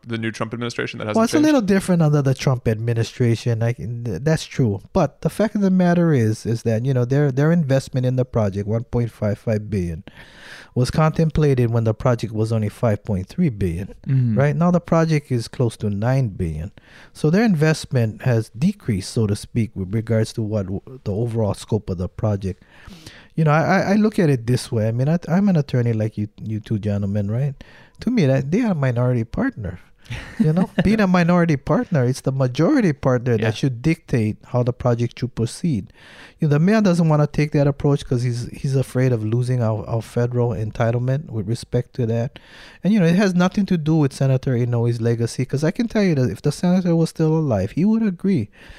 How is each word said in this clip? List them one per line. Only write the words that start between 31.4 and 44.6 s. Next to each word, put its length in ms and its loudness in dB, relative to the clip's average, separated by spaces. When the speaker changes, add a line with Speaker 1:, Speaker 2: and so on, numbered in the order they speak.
Speaker 2:
partner, 480 0
it's 180 0
the 120 -2
majority 580 2
partner 420 0
Speaker 3:
Yeah. 160 0
Speaker 2:
that 80 -2
should 240 -2
dictate 560 -2
how 160 0
the 100 -2
project 460 -2
should 160 -6
proceed. 580 -4
You 80 2
know, 60 2
the 60 4
mayor 220 4
doesn't 260 4
wanna 200 4
take 260 -2
that 140 4
approach 380 0
'cause 180 -2
he's, 260 -2
he's 260 -4
afraid 380 0
of 100 -2
losing 380 0
our, 260 0
our 140 -2
federal 480 -2
entitlement 800 -2
with 180 -6
respect 480 -4
to 120 -2
that. 320 -4
And, 100 2
you 60 4
know, 60 4
it 100 4
has 200 2
nothing 320 2
to 100 2
do 180 0
with 160 2
Senator 420 0
Inouye's 460 0